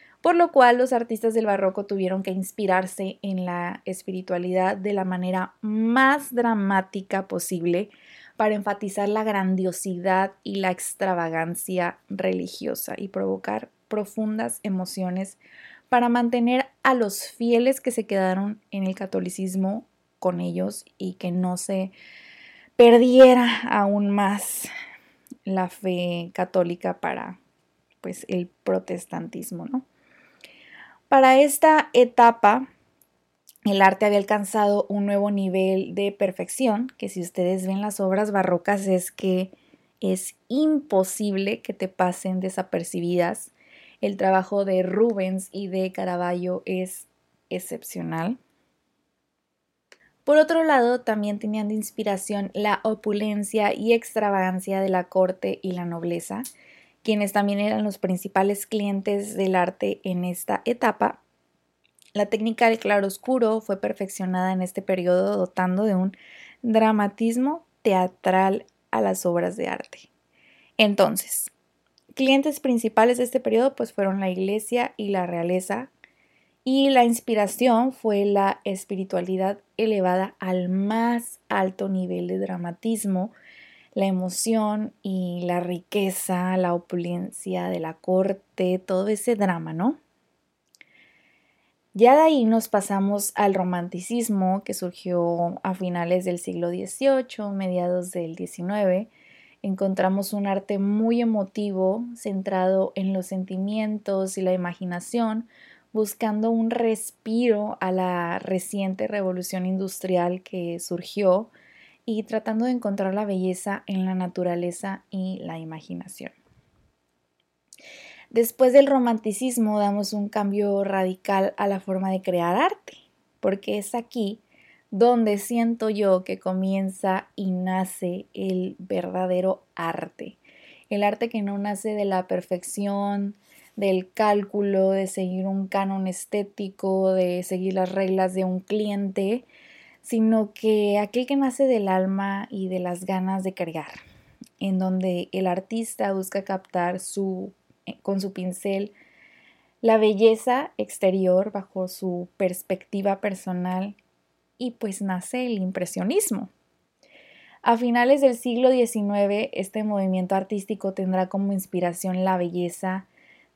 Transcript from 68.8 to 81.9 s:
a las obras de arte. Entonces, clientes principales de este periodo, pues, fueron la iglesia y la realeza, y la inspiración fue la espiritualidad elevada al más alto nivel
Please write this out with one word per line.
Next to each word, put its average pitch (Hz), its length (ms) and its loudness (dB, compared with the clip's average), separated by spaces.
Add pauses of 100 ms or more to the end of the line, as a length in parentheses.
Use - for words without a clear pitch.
a - 80 -2
las 190 260 0
obras 175 300 0
de - 140 -6
arte. - 400 -12 (680)
Entonces, 196 720 0 (640)
clientes 277 460 2
principales 240 580 2
de 247 60 -2
este 247 160 -2
periodo, 233 360 2
pues, 233 160 -6
fueron 196 280 -2
la 190 100 -2
iglesia 208 680 -2
y 208 120 -6
la 185 160 0
realeza, 180 640 -2 (720)
y 269 280 4
la 254 120 6
inspiración 233 880 2
fue 208 320 0
la 202 400 2
espiritualidad 190 920 -4 (180)
elevada 190 640 0
al 185 300 -2
más 226 720 0 (100)
alto 196 400 -2
nivel 180 380 -2